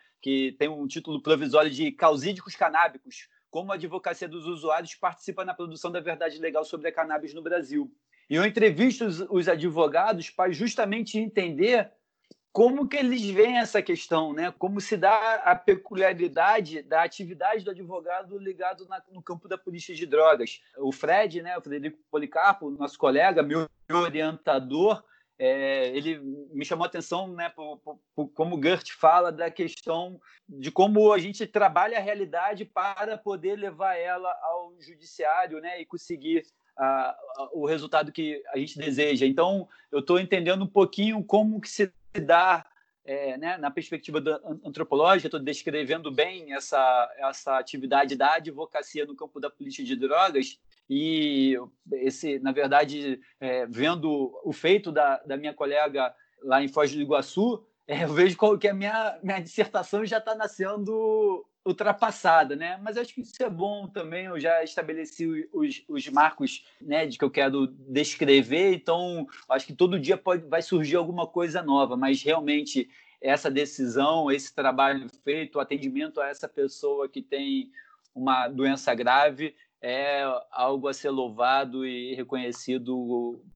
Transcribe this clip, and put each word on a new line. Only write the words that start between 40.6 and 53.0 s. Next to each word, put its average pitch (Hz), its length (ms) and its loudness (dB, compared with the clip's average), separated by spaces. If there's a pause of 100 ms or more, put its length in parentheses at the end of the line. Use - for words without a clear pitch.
um 190 60 -2
pouquinho 202 560 2
como 214 360 2
que - 80 -14
se 196 220 0 (240)
dá, 170 500 4 (420)
é, 135 320 -6
né, 170 180 -4
na 143 140 -4
perspectiva 151 500 -6
da 151 160 0
an-, - 300 -12
antropológica, 156 640 2
tô 165 80 -6
descrevendo 151 720 -4
bem 156 420 -2
essa, 131 640 2
essa 135 420 -2
atividade 135 560 0
da 139 200 4
advocacia 151 720 -6
no 143 100 -16
campo 147 240 -14
da 143 80 -8
política 139 340 -12
de 127 140 -4
drogas, 139 640 0 (300)
e 143 680 0 (340)
esse, 135 480 -2
na 135 120 -2
verdade, 143 640 2 (220)